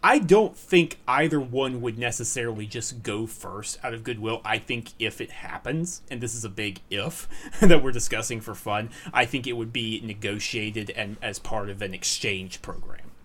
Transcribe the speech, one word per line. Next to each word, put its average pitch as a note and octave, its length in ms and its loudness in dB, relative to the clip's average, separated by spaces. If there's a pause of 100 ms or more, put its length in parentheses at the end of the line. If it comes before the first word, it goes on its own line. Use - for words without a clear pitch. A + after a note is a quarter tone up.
I B3+ 160 8
don't G3+ 380 6
think E3+ 500 2
either D3+ 320 2
one B2+ 440 -2
would A#2 160 -4
necessarily A#2 680 -4
just A2+ 360 -8
go A2 240 -4
first G2+ 580 -10
out A#2+ 80 -4
of A#2 100 -10
goodwill. A2+ 440 -4
I A2+ 120 2
think A#2 400 -6
if A2 220 -4
it G#2+ 100 -8
happens, C3+ 680 -6 (100)
and B2 120 -6
this A#2 120 -6
is A2+ 100 -8
a A2 40 -8
big G2+ 320 -6 (100)
if G2+ 380 -6 (160)
<laughs> - 160 -4
that F3 220 12
we're C3 100 2
discussing A#2 480 -2
for A2 140 -10
fun, G#2+ 340 -4 (240)
I B2 140 4
think B2+ 200 -4
it B2 60 -4
would A#2 220 -6
be A2+ 280 -4
negotiated G#2 880 -6
and G#2+ 300 -8
as G#2+ 180 -8
part G#2 300 -4
of G2 140 -8
an F#2+ 100 -6
exchange F#2+ 680 -4
program - 480 -4 (140)